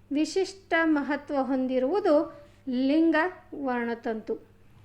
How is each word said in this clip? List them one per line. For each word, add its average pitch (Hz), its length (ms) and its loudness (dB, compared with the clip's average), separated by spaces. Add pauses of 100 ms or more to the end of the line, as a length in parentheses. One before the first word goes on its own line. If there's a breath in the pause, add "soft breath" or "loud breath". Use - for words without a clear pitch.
(120)
ವಿಶಿಷ್ಟ 311 720 -2
ಮಹತ್ವ 294 600 0
ಹೊಂದಿರುವುದು 269 960 0 (280 loud breath)
ಲಿಂಗ 285 480 2 (380)
ವರ್ಣತಂತು. 233 800 -4 (500)